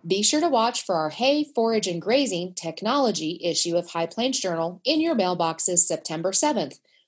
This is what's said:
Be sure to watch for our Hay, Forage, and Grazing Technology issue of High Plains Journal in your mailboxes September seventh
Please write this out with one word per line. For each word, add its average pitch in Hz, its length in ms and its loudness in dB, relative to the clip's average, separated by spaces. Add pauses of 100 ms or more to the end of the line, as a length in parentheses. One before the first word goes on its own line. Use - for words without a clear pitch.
Be 190 160 0
sure 294 180 4
to 339 80 2
watch 233 360 2
for 185 120 -2
our 156 140 0
Hay, 277 340 2
Forage, 226 420 0
and 170 160 -4
Grazing 185 520 0
Technology 180 880 -2
issue 170 340 0
of 175 140 -2
High 170 160 -2
Plains 247 340 -2
Journal 170 440 -4
in 311 160 2
your 330 140 2
mailboxes 180 640 0
September 165 540 0
seventh 202 480 0 (280)